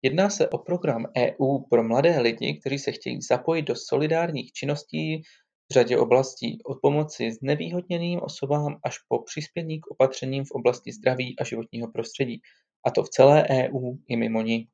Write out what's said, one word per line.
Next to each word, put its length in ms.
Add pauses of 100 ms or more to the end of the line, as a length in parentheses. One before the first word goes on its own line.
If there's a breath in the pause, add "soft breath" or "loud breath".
Jedná 280
se 200
o 80
program 480 (120)
E 200
U 220
pro 240
mladé 360
lidi, 420
kteří 180
se 120
chtějí 300
zapojit 400
do 140
solidárních 760
činností 680 (480 loud breath)
v 40
řadě 240
oblastí, 680
od 160
pomoci 500
znevýhodněným 920
osobám 600
až 120 (120)
po 160
přispění 580
k 60
opatřením 580
v 60
oblasti 400
zdraví 480
a 40
životního 440
prostředí, 540 (440 soft breath)
a 60
to 120
v 60
celé 400
E 240
U 240 (100)
i 100
mimo 240
ni. 320